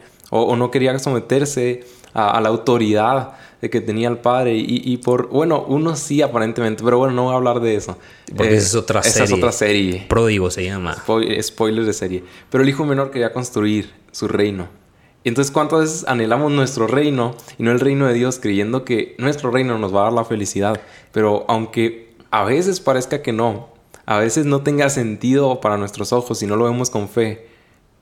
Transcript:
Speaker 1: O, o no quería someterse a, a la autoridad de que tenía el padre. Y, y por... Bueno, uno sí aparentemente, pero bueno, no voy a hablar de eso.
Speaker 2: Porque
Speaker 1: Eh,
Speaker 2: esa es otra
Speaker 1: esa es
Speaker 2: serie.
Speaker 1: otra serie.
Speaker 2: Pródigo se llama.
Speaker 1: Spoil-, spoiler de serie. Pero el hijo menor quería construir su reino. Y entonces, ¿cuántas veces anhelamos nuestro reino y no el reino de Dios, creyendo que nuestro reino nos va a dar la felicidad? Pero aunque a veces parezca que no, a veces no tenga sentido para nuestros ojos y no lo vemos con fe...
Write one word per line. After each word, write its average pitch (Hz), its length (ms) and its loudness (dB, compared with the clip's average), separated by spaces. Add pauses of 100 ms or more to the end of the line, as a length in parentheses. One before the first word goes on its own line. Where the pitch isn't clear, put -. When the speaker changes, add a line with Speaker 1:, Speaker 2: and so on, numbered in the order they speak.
(300)
Speaker 1:
O, 113 140 2
o 117 120 2
no 123 160 0
quería 131 260 2
someterse 127 840 -2 (300)
a, 107 180 2
a 113 100 2
la 110 80 2
autoridad 117 840 2 (280)
de 117 80 -6
que 117 120 -2
tenía 107 260 -2
el 117 100 -2
padre. 120 380 0
Y, 120 280 -2
y 123 140 -2
por... 123 300 0
Bueno, 151 400 0
uno 151 280 0
sí 143 260 -2
aparentemente, 113 640 -2
pero 120 140 4
bueno, 131 160 2
no 123 120 0
voy 127 80 0
a 127 40 0
hablar 120 220 2
de 113 160 2
eso. 98 220 -6 (380)
Speaker 2:
Porque 110 180 4
Speaker 1:
Eh, 107 40 6
Speaker 2:
esa 98 100 2
es 104 80 0
otra 107 260 0
Speaker 1:
esa 117 80 4
es - 60 2
Speaker 2:
serie. 120 200 4
Speaker 1:
otra 117 160 2
serie. 101 560 0
Speaker 2:
Pródigo 107 420 2
se 92 140 -4
llama. 90 320 -4
Speaker 1:
Spoil-, 110 480 0
spoiler 110 420 0
de 104 80 0
serie. 90 300 -6 (260)
Pero 131 140 2
el 139 60 6
hijo 151 160 -2
menor 135 260 0
quería 120 220 -2
construir 107 580 -2 (200)
su - 160 -6
reino. 98 400 0 (560)
Y 123 60 -2
entonces, 135 220 0
¿cuántas 156 300 2
veces 160 260 -4
anhelamos 123 440 0
nuestro 127 360 0
reino 127 480 0 (240)
y - 40 -6
no 117 80 4
el 123 80 2
reino 139 280 2
de 120 80 2
Dios, 127 260 0
creyendo 107 440 0
que 113 340 -2
nuestro 135 320 -2
reino 127 260 0
nos 101 160 -2
va 101 80 4
a - 40 4
dar 117 80 0
la 117 120 0
felicidad? 101 560 -2 (300)
Pero 104 360 0
aunque 113 680 -2 (160)
a 107 120 2
veces 180 360 0
parezca 131 420 -2
que 123 100 -4
no, 110 380 -2 (380)
a 107 100 0
veces 117 300 0
no 139 160 0
tenga 143 260 2
sentido 127 720 0
para 104 160 0
nuestros 101 340 -6
ojos 120 300 -2
y 107 60 -4
no 104 80 -2
lo 113 80 2
vemos 120 260 0
con 104 180 -4
fe... 110 380 -2 (560)